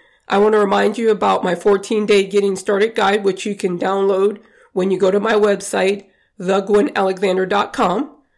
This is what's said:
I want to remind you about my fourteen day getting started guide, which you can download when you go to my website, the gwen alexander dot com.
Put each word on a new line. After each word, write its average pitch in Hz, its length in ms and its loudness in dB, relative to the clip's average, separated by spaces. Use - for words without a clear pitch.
I 202 80 0
want 214 160 4
to 214 60 4
remind 202 380 0
you 226 140 2
about 196 320 0
my 180 100 0
fourteen 202 520 0
day 202 200 4
getting 202 300 0
started 208 400 -2
guide, 202 300 0
which 190 200 -4
you 208 100 -6
can 180 220 -4
download 196 640 0
when 190 180 -2
you 190 80 0
go 185 140 2
to 202 80 2
my 220 140 0
website, 202 720 0
the 190 240 -2
gwen 208 340 2
alexander 190 500 -2
dot 202 280 -2
com. 214 420 -2